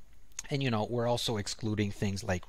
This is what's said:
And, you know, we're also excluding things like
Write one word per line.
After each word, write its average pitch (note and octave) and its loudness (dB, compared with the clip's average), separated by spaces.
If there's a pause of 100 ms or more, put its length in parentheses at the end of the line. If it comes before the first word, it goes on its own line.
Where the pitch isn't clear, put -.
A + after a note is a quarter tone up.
(500)
And, C#3+ 2
you C3 2
know, G#2+ 2
we're A#2 2
also A#2+ 2
excluding G#2 0
things G2 0
like F2+ 0